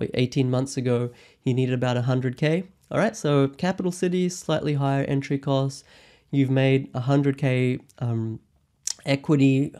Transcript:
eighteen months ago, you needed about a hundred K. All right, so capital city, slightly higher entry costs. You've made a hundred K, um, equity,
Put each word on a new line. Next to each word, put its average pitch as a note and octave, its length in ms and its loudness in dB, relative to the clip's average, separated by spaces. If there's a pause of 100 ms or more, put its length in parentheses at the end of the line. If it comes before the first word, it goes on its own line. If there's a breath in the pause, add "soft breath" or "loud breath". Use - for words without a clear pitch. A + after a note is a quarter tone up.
(160)
eighteen B2+ 340 0
months C3 260 -2
ago, B2 360 -2 (320 loud breath)
you C3 100 0
needed B2+ 220 0
about B2 220 0
a A#2+ 40 0
hundred B2+ 340 0
K. D#3+ 280 0 (260)
All - 80 -2
right, A3 180 0
so C#3+ 320 2
capital F3+ 440 -2
city, F3+ 380 0
slightly D#3 440 -4
higher C#3 300 0
entry C#3 340 -2
costs. C3+ 460 -2 (460 soft breath)
You've C#3 220 2
made C3+ 420 2
a B2+ 60 -4
hundred C#3 380 2
K, B2+ 420 0 (200)
um, A2+ 420 -4 (640)
equity, C#3 760 2